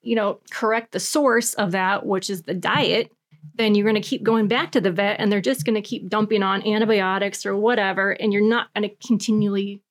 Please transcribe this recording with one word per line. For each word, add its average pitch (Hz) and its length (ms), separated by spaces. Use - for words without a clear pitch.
you 233 120
know, 208 240
correct 226 400
the - 80
source 240 560
of 196 160
that, 190 340
which 190 240
is 185 140
the - 100
diet, 196 580
then 214 200
you're 202 100
gonna 220 160
keep - 220
going 220 240
back 254 240
to 262 100
the 185 100
vet 202 280
and 208 120
they're 202 100
just 254 240
gonna 214 160
keep 202 280
dumping 214 340
on 190 220
antibiotics 202 800
or 196 120
whatever. 196 540
And 214 200
you're 208 160
not 233 260
gonna 208 160
continually 202 840